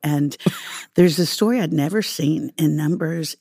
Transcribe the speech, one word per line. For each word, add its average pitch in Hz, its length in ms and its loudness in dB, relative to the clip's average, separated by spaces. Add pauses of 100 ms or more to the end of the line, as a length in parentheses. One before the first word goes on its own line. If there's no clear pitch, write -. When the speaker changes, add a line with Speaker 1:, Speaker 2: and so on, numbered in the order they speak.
Speaker 1:
And 147 320 0 (300)
Speaker 2:
<laughs> - 300 -16
Speaker 1:
there's 175 240 6
a 170 80 2
story 233 340 0
I'd 175 140 -2
never 160 260 0
seen 156 560 -2
in 151 200 2
Numbers. 160 640 -2